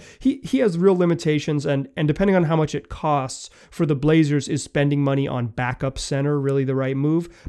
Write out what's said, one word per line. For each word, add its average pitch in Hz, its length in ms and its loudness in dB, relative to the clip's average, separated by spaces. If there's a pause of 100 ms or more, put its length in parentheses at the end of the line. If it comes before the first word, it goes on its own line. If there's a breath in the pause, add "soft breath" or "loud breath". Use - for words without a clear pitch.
(200 loud breath)
he, 269 240 0
he 262 160 0
has 202 180 2
real 185 180 4
limitations, 160 720 0
and, 139 320 -2
and 156 100 0
depending 190 280 2
on 180 80 4
how 160 120 0
much 156 200 0
it 143 120 -8
costs 143 640 -4 (220 soft breath)
for 170 160 -2
the 147 80 2
Blazers, 147 520 2
is 147 140 -4
spending 143 420 0
money 139 240 0
on 123 200 -4
backup 127 500 -4
center 143 420 -2
really 139 260 0
the 135 100 -2
right 131 200 -2
move? 156 340 0 (200 loud breath)